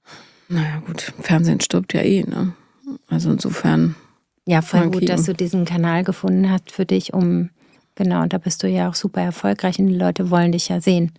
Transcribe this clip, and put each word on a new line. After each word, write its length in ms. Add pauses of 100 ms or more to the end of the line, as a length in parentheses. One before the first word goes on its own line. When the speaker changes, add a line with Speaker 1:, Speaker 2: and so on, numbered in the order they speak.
(480)
Speaker 1:
naja, 380
gut, 340
Fernsehen 400
stirbt 320
ja 100
eh, 220
ne? 300 (540)
Also 220
insofern 640 (520)
Speaker 2:
Ja, 160
voll 180
Speaker 1:
mal 100
Speaker 2:
gut, 180
dass 140
Speaker 1:
kicken. 140
Speaker 2:
du 80
diesen 200
Kanal 400
gefunden 460
hast 200
für 160
dich, 260
um, 380 (460)
genau, 300
da 120
bist 240
du 60
ja 200
auch 60
super 280
erfolgreich 560
und 100
die 80
Leute 340
wollen 220
dich 160
ja 120
sehen. 380